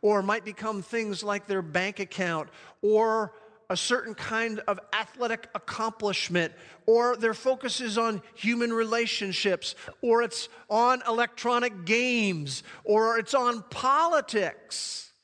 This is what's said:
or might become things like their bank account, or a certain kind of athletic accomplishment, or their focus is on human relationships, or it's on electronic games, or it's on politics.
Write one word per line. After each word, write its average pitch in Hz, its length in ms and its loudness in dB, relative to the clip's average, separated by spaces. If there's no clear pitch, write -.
or 208 200 4
might 208 220 0
become 214 380 -6
things 214 400 -6
like 202 240 -4
their 190 160 -2
bank 180 380 -4
account, 170 480 -4
or 220 540 2
a 185 80 -2
certain 233 380 -2
kind 226 520 -4
of 196 140 -2
athletic 226 640 -4
accomplishment, 202 960 -2
or 233 300 6
their 220 180 0
focus 262 460 -2
is 226 180 -2
on 226 240 0
human 233 380 0
relationships, 220 1000 -2
or 233 200 4
it's - 260 -6
on 240 360 4
electronic 233 800 0
games, 208 800 0
or 220 360 4
it's - 160 -4
on 240 360 2
politics. - 1400 0